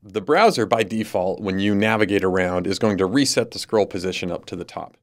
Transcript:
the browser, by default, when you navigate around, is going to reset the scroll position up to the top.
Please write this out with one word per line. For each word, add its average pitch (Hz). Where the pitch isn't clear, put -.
the 104
browser, 160
by 113
default, 104
when 95
you 101
navigate 104
around, 90
is 95
going 104
to 92
reset 123
the -
scroll 101
position 90
up 85
to -
the 87
top. -